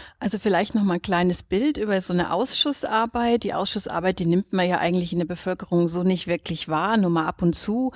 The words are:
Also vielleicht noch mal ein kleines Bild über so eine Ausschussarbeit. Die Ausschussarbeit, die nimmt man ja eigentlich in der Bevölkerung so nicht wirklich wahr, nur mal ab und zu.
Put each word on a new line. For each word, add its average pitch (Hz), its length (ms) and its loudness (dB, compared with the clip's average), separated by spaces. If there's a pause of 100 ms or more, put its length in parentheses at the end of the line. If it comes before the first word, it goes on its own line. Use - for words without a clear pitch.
(180)
Also 208 220 -4
vielleicht 196 340 0
noch 208 100 2
mal 190 100 2
ein 180 80 -2
kleines 180 420 0
Bild 269 340 0
über 202 220 0
so 180 140 -4
eine 175 180 0
Ausschussarbeit. 233 1120 0
Die 196 100 -4
Ausschussarbeit, 185 640 -2
die 180 80 -2
nimmt 175 280 2
man 180 140 2
ja 180 100 2
eigentlich 175 340 0
in 175 80 0
der 170 60 0
Bevölkerung 175 640 0
so 175 140 -2
nicht 185 220 2
wirklich 170 440 -4
wahr, 175 260 0
nur 190 140 4
mal 165 160 2
ab - 160 -4
und 170 120 4
zu. 247 420 -2